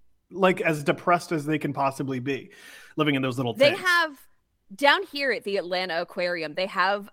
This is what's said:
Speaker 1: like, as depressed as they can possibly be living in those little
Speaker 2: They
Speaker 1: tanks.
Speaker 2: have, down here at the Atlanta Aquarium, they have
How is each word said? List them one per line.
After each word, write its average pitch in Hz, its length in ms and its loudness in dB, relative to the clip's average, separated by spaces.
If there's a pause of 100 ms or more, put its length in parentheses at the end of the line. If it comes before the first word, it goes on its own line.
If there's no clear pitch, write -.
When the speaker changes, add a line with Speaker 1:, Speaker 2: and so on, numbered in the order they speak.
(300)
Speaker 1:
like, 185 300 2
as 160 240 0
depressed 175 480 0
as 151 140 -2
they 156 120 0
can 147 140 -4
possibly 135 480 -2
be 127 300 -6 (460)
living 151 200 2
in 131 60 0
those 131 160 -2
little 120 160 -2
Speaker 2:
They 269 160 6
Speaker 1:
tanks. 381 120 -2
Speaker 2:
have, 349 360 2 (560)
down 285 300 4
here 285 280 -2
at 180 120 -4
the 202 120 -2
Atlanta 175 460 -2
Aquarium, 175 520 -4
they 185 120 -2
have 202 460 0